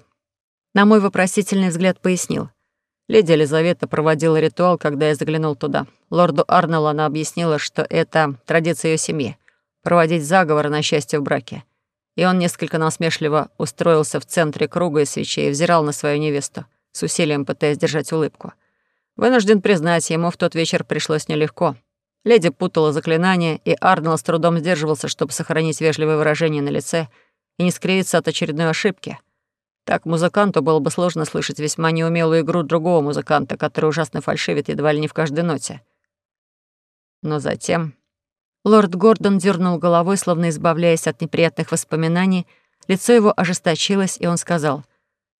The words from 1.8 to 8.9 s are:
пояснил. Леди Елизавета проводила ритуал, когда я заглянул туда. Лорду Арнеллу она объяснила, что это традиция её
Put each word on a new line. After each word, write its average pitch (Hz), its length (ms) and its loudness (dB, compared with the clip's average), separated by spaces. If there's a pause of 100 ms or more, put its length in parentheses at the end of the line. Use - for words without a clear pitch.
пояснил. 170 480 -2 (580)
Леди 202 240 4
Елизавета 160 560 2
проводила 156 500 2
ритуал, 165 400 2
когда 151 300 0
я 151 80 2
заглянул 156 400 -2
туда. 139 320 -4 (220)
Лорду 170 400 2
Арнеллу 160 380 2
она 151 180 0
объяснила, 151 540 -2
что - 240 -6
это 156 640 0
традиция 165 440 0
её 160 80 0